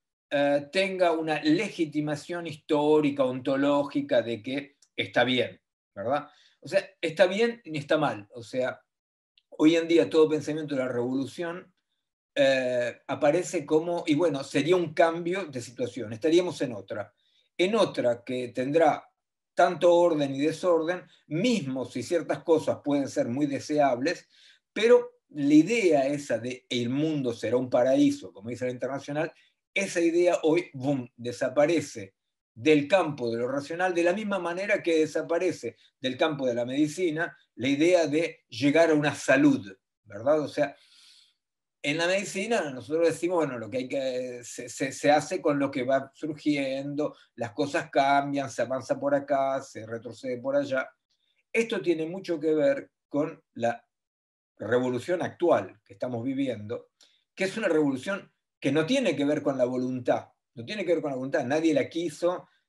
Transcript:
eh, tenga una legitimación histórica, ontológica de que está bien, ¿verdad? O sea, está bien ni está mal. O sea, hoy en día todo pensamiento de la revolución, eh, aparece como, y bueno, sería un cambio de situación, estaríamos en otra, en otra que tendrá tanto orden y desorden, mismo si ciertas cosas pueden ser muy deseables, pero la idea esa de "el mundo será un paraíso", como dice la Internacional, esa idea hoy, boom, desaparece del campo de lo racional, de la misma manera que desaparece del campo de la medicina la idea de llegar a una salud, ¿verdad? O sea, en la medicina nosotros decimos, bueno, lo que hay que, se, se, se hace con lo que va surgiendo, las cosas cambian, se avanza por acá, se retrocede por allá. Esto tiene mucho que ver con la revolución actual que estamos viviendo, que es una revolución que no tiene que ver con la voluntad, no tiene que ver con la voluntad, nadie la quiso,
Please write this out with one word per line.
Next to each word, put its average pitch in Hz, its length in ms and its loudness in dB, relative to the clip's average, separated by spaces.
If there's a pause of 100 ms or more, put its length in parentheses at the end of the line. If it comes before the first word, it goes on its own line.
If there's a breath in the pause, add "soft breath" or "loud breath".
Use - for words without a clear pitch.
(360)
eh, 143 360 2
tenga 185 400 2
una 160 320 -2
legitimación 156 1040 -2
histórica, 147 760 2
ontológica 139 1000 0
de 117 180 -6
que - 360 -10 (180)
está 117 280 0
bien, 120 380 -2 (320)
¿verdad? 104 340 -4 (320 soft breath)
O 143 80 -18
sea, 190 220 -2 (100)
está 175 280 4
bien 233 380 0
ni 156 120 -8
está 156 220 0
mal. 110 340 -2
O 120 80 -14
sea, 127 400 -6 (680)
hoy 160 260 6
en 165 120 2
día 156 220 4
todo 156 200 6
pensamiento 151 440 -4
de 131 80 -2
la 127 60 -2
revolución, 131 840 -6 (640)
eh, 127 720 0
aparece 151 580 0
como, 170 440 0
y 151 80 4
bueno, 147 280 0
sería 147 320 0
un 165 200 -2
cambio 170 500 0
de 139 160 -10
situación, 117 520 -8
estaríamos 165 480 0
en 127 120 -4
otra, 101 400 -10 (420)
en 196 200 0
otra 139 480 0
que 127 240 -6
tendrá 143 600 2 (460)
tanto 175 400 4
orden 156 400 4
y 135 80 -4
desorden, 165 640 0 (240 soft breath)
mismo 147 580 -2
si - 160 -8
ciertas 165 400 -2
cosas 151 420 2
pueden 143 240 0
ser 123 200 -2
muy 139 180 -2
deseables, 139 800 0 (460 soft breath)
pero 240 460 4 (100)
la 147 240 0
idea 160 540 6
esa 143 320 -2
de 127 300 -10
"el 120 200 -2
mundo 143 440 0
será 113 240 -2
un 127 120 -2
paraíso", 131 640 4
como 104 160 -14
dice 127 160 -8
la 127 60 -4
Internacional, 135 600 -6 (420 soft breath)
esa 180 280 -2
idea 170 420 4
hoy, 165 300 2
boom, 135 420 -4
desaparece 131 1000 -2 (380)
del 143 340 4
campo 151 440 0
de 117 80 -2
lo 123 80 -2
racional, 170 460 -2
de 170 100 2
la 175 100 4
misma 202 240 -4
manera 185 460 -2
que 165 160 2
desaparece 156 760 -2 (240 soft breath)
del 131 180 -4
campo 147 280 0
de 123 80 0
la 120 120 -2
medicina 151 720 -2 (200 loud breath)
la 131 120 -4
idea 160 400 4
de 156 400 -2
llegar 143 440 4
a - 20 4
una 147 220 2
salud, 135 600 2 (280)
¿verdad? 113 380 0
O 135 60 -4
sea, - 280 -2 (1080 soft breath)
en 147 160 -2
la 165 80 -2
medicina 196 640 -2
nosotros 143 380 0
decimos, 175 300 -2
bueno, 139 200 0
lo 110 120 -10
que 127 80 -6
hay 127 120 -6
que, 127 540 -6
se, 120 260 -14
se, 131 220 -6
se 143 200 2
hace 151 300 2
con 147 160 2
lo 139 140 -2
que 131 120 -4
va 135 300 -2
surgiendo, 143 1000 -4 (200 loud breath)
las 117 180 -8
cosas 156 360 -4
cambian, 139 600 2
se 123 120 -4
avanza 131 380 -4
por 143 160 0
acá, 135 460 0
se 107 240 -16
retrocede 117 540 -10
por 135 160 -2
allá. 131 320 -2 (640)
Esto 226 300 -2
tiene 160 240 0
mucho 170 340 -6
que 156 140 2
ver 139 380 0 (180)
con - 340 -4 (120)
la 117 280 -2 (760)
revolución 123 640 -2
actual 117 600 0
que - 100 -20
estamos 117 300 -6
viviendo, 123 680 -6 (440 soft breath)
que 190 100 -4
es 190 120 -4
una 220 100 0
revolución 156 640 -2 (280)
que 135 120 -2
no 156 140 0
tiene 247 280 0
que - 120 -2
ver 285 180 0
con 135 140 -2
la - 80 0
voluntad, 127 640 -2 (240)
no 117 100 -14
tiene 196 220 -8
que 170 80 2
ver 151 80 -2
con 147 100 -4
la 131 60 -8
voluntad, 135 260 -4
nadie 156 300 2
la 127 160 0
quiso, 170 580 -4 (220 soft breath)